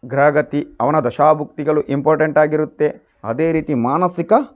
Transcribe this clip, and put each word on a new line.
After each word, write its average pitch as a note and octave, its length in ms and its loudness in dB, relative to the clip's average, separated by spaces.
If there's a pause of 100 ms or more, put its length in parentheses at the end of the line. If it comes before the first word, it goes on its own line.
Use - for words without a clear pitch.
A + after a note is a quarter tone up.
(120)
ಗ್ರಹಗತಿ, C#3+ 480 0 (240)
ಅವನ D3+ 220 0
ದಶಾಭುಕ್ತಿಗಳು D3+ 760 0 (120)
ಇಂಪಾರ್ಟೆಂಟ್ D3 480 0
ಆಗಿರುತ್ತೆ. D3+ 460 -2 (420)
ಅದೇ C#3 260 -2
ರೀತಿ D3+ 180 -2 (120)
ಮಾನಸಿಕ F3 480 0 (220)